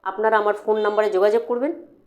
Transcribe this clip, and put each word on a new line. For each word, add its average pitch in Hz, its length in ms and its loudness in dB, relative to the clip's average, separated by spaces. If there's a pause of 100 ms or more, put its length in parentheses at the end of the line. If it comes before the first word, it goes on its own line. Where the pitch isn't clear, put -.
আপনারা 214 360 0
আমার 208 160 0
ফোন 214 260 -2
নাম্বারে 208 300 0
যোগাযোগ 208 360 2
করবেন। 247 400 -4 (200)